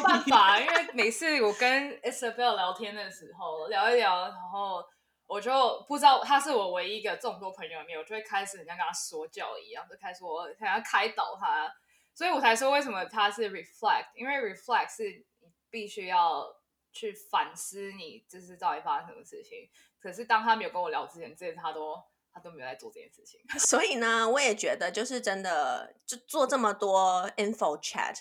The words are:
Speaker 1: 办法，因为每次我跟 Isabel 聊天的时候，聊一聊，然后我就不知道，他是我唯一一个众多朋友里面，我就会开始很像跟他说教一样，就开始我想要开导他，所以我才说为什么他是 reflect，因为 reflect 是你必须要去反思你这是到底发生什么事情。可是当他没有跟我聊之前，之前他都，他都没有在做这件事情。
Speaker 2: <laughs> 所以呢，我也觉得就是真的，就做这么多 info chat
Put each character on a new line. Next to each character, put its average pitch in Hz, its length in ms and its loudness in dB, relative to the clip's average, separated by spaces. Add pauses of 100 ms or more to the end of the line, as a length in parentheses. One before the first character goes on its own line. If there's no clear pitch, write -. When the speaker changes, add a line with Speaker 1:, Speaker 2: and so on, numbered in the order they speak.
Speaker 1:
办 349 220 6
法， 214 360 8
因 277 60 0
为 330 260 2
每 226 180 2
次 302 320 0
我 208 120 4
跟 269 460 2
Isabel 240 560 0
聊 - 160 0
天 208 220 -8
的 196 160 -10
时 - 280 -18
候， 160 300 -8
聊 214 220 2
一 240 40 6
聊， 185 340 4
然 - 80 -12 (140)
后 196 340 -4 (420)
我 202 140 -6
就 247 460 2
不 285 120 -4
知 381 60 4
道， 403 200 8
他 277 160 4
是 302 100 -2
我 196 220 0
唯 180 160 -2
一 214 100 -6
一 214 40 -8
个 185 140 -2
众 202 220 -6
多 190 140 -10
朋 185 160 -12
友 160 120 -12
里 156 60 -16
面， 165 120 -10
我 156 60 -10
就 214 100 -12
会 214 80 -8
开 196 220 -2
始 190 120 -10
很 165 100 -18
像 170 100 -10
跟 180 80 -2
他 170 80 -2
说 160 360 -8
教 165 300 -10
一 - 120 -18
样， 127 180 -12
就 190 100 -20
开 185 140 -10
始 185 120 -18
我 170 300 -8
想 214 140 -8
要 208 120 2
开 214 300 2
导 - 280 -2
他， - 320 0 (440)
所 339 120 -4
以 370 40 4
我 285 100 2
才 226 160 6
说 269 140 2
为 285 100 4
什 269 100 -4
么 185 140 -4
他 208 260 2
是 214 200 -4
reflect， 190 640 -2
因 240 120 -10
为 277 100 -2
reflect 208 520 -2
是 190 360 -10 (160)
你 - 120 -20 (160)
必 220 180 -10
须 196 200 -10
要 170 400 2 (440)
去 208 220 -8
反 156 420 -4
思 196 380 -10
你 165 340 -18
这 185 140 -20
是 180 160 -20
到 170 180 -2
底 151 60 -6
发 151 200 -2
生 165 80 -12
什 - 60 -18
么 - 80 -20
事 - 200 -18
情。 - 260 -20 (320)
可 190 100 -12
是 208 140 -12
当 220 180 4
他 226 140 4
没 202 80 -6
有 170 60 -6
跟 180 100 -4
我 170 80 -2
聊 135 180 -4
之 165 140 -20
前， 156 160 -16
之 180 80 -14
前 165 100 -8
他 165 200 -6
都， 156 280 -8 (300)
他 175 80 -20
都 170 100 -18
没 151 120 -18
有 127 40 -10
在 131 80 -10
做 113 160 -16
这 - 80 -20
件 - 140 -20
事 - 100 -20
情。 - 160 -20 (100)
Speaker 2:
<laughs> 285 120 -4
所 - 240 4
以 381 120 0
呢， 226 300 2
我 254 140 4
也 240 140 4
觉 165 200 0
得 175 160 -2
就 208 140 -4
是 254 160 -4
真 196 220 -2
的， 147 520 -2 (120)
就 240 100 -8
做 285 300 0
这 269 100 2
么 214 160 2
多 190 640 4
info 202 460 0
chat - 380 -4